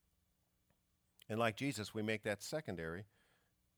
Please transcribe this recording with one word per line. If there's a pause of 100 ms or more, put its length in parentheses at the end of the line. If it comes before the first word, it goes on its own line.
(1300)
and
like
Jesus,
we
make
that
secondary (720)